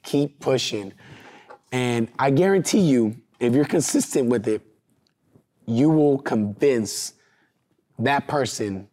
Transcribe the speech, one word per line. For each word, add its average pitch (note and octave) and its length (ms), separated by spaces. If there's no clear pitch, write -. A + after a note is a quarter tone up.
Keep C#3+ 380
pushing. A2 520
And A#2+ 360
I C3+ 120
guarantee F#3+ 500
you, A#2+ 360
if A#2+ 160
you're C#3+ 100
consistent D3+ 640
with A#2 200
it, G#2+ 140
you B2 240
will D3 280
convince A2+ 960
that C3+ 280
person G#2+ 680